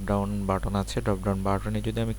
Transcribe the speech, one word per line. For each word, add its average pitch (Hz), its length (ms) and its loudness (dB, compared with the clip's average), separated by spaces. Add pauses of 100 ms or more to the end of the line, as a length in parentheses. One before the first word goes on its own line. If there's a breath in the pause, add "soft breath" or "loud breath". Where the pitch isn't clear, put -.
(120)
ডাউন 101 180 2 (200)
বাটন 95 320 0
আছে, - 240 -4
ড্রপ 101 200 2
ডাউন 98 220 2
বাটনে 98 400 0
যদি 113 180 -2
আমি 113 140 -2